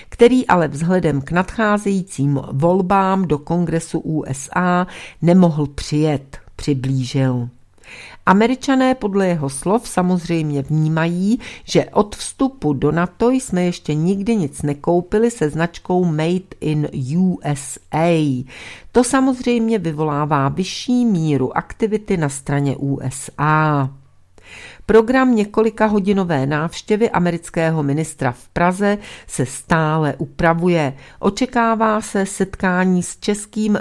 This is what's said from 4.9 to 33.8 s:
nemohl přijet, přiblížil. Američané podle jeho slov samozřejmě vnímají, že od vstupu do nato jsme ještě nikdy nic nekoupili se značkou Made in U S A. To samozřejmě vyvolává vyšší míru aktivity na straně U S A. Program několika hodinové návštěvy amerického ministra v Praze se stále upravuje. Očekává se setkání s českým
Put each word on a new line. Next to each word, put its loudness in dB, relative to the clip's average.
nemohl 4
přijet, -2
přiblížil. -2
Američané 2
podle 0
jeho -2
slov -2
samozřejmě 0
vnímají, 0
že 0
od 0
vstupu -4
do 0
nato 0
jsme 0
ještě -4
nikdy 0
nic -4
nekoupili 0
se -2
značkou -2
Made -2
in 0
U 2
S -6
A. 2
To 6
samozřejmě 0
vyvolává 0
vyšší -2
míru 0
aktivity -2
na -2
straně -4
U -4
S -10
A. 2
Program 4
několika 0
hodinové 0
návštěvy -2
amerického 0
ministra -2
v -16
Praze 0
se -4
stále -2
upravuje. 0
Očekává 0
se -2
setkání 0
s -12
českým -2